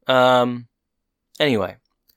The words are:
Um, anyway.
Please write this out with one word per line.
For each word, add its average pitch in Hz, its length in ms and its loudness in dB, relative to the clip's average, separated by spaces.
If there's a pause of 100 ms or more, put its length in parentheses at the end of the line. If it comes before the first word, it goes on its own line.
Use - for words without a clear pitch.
Um, 123 600 0 (720)
anyway. 107 380 -2 (380)